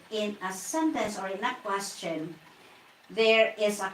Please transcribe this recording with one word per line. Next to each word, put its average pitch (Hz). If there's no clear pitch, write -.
in 208
a 185
sentence 277
or 190
in 196
a 247
question, 165
there 220
is 208
a 196